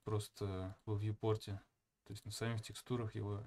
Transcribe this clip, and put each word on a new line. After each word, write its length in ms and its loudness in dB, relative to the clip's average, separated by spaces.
просто 720 0
во 100 0
вьюпорте. 680 2
То 80 -8
есть 120 -10
на 60 -8
самих 300 0
текстурах 540 -2
его 300 -2